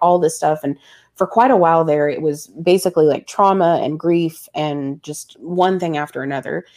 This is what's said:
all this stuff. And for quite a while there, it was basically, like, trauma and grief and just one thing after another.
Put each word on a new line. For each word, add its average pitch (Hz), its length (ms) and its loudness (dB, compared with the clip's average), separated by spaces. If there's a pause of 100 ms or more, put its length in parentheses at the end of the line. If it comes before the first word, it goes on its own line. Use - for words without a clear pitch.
all 175 160 4
this 160 200 0
stuff. 156 260 -2
And 143 140 -6 (380)
for 185 120 -2
quite 247 240 2
a 233 60 4
while 165 260 4
there, 151 240 2
it 139 140 -4
was 151 260 -4 (160)
basically, 180 420 2
like, 143 220 0
trauma 190 560 2
and 156 160 -6
grief 170 560 -2
and 143 480 -6
just - 380 -16
one 180 360 -2
thing 170 200 -4
after 147 260 -8
another. 139 420 -8 (120)